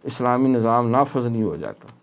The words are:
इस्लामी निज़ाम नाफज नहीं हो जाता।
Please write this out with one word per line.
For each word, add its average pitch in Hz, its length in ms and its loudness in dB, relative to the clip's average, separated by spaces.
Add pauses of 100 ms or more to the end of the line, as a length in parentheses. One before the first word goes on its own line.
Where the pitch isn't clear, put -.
इस्लामी 127 440 0
निज़ाम 120 360 2
नाफज 127 400 0
नहीं 113 180 -2
हो 78 140 -4
जाता। - 460 -12